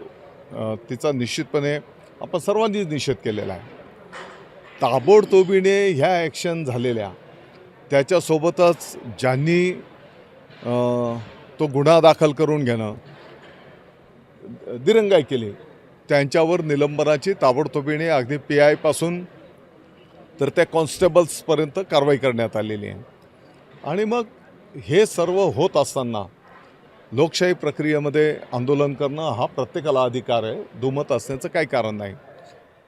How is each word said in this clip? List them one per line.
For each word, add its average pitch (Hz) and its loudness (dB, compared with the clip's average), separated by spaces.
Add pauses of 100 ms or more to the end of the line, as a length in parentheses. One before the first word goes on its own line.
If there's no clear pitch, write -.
(520)
अ, 110 -6 (160)
तिचा 143 -4
निश्चितपणे 143 -2 (420)
आपण - -6
सर्वांनीच 202 0
निषेध 143 -2
केलेला 101 -6
आहे. 90 -12 (1200)
ताबडतोबीने 190 4
ह्या 165 2
ॲक्शन 165 -4
झालेल्या, 117 -4 (800)
त्याच्यासोबतच 165 0 (220)
ज्यांनी, 160 0 (880)
अ, 120 -8 (920)
तो 156 -2
गुन्हा 143 4
दाखल 156 6
करून 147 -2
घेणं, 113 -2 (1900)
दिरंगाई 196 4
केली, 113 -4 (560)
त्यांच्यावर 160 2
निलंबनाची 147 0
ताबडतोबीने 151 0
अगदी 143 0
पीआयपासून 151 2 (1040)
तर 135 -2
त्या 170 2
कॉन्स्टेबल्सपर्यंत 160 0 (120)
कारवाई 143 2
करण्यात 117 -2
आलेली 107 -6
आहे. 98 -14 (840)
आणि 190 -4
मग 233 -2 (580)
हे 190 4
सर्व 175 0
होत 175 2
असताना 123 -2 (880)
लोकशाही 165 2
प्रक्रियेमध्ये 151 0 (160)
आंदोलन 139 0
करणं 143 -4
हा 131 -2
प्रत्येकाला 139 -2
अधिकार 120 -2
आहे, 120 -8
दुमत 135 -2
असण्याचं 131 -6
काही 160 -2
कारण 110 -2
नाही. 101 -10 (720)